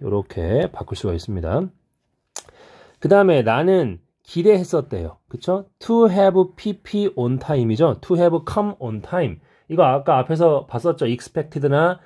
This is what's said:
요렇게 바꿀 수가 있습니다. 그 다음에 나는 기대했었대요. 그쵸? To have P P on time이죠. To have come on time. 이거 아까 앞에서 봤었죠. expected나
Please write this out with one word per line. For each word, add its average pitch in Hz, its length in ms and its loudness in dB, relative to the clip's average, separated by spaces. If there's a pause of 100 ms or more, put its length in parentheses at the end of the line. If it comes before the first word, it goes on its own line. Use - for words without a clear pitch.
요렇게 101 680 -2
바꿀 - 260 -12
수가 95 160 -4
있습니다. 95 560 -4 (1300)
그 - 120 -4
다음에 185 340 4
나는 127 560 0 (240)
기대했었대요. 170 920 0 (100)
그쵸? 190 380 -4 (120)
To 226 320 2
have 190 320 4 (140)
P 208 260 -8
P 202 340 -4
on 123 220 -2
time이죠. 131 640 0
To 180 160 -2
have 170 220 2 (120)
come 208 280 -2
on 110 240 -10
time. 139 340 -4 (300)
이거 165 160 2
아까 135 360 2
앞에서 156 480 0
봤었죠. 151 400 -2
expected나 147 1000 -2